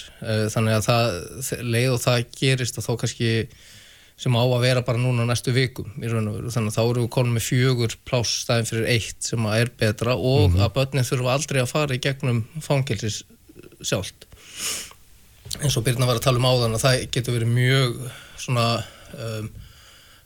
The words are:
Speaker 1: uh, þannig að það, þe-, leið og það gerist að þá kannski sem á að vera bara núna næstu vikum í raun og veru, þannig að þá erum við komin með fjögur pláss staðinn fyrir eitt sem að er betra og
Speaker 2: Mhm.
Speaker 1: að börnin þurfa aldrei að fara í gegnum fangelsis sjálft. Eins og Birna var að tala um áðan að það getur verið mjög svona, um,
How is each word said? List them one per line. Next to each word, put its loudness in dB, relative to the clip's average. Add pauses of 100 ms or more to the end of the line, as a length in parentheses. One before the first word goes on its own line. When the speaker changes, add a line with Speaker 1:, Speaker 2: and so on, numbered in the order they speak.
(220)
Speaker 1:
uh, 0
þannig 2
að 0
það, 2 (300)
þe-, -6 (120)
leið 2
og 0
það 2 (160)
gerist 0
að -8
þá 0 (100)
kannski 0 (880)
sem 0
á 4
að 2
vera 2
bara 0
núna 2
næstu -2
vikum -2 (100)
í -8
raun -2
og -6
veru, -8
þannig 0
að -4
þá 2
erum 2
við -4
komin 2
með -2
fjögur 2
pláss -2
staðinn 0
fyrir -2
eitt -2
sem -2
að 2
er -2
betra 0
og 4
Speaker 2:
Mhm. 4
Speaker 1:
að 2
börnin 0
þurfa 0
aldrei 0
að -4
fara 0
í -6
gegnum 0 (160)
fangelsis -2 (580)
sjálft. -4 (1300)
Eins 0
og 0
Birna 2
var 0
að 2
tala 4
um 2
áðan 2
að 0
það 4
getur -2
verið 0
mjög 2 (400)
svona, 0 (500)
um, -8 (760)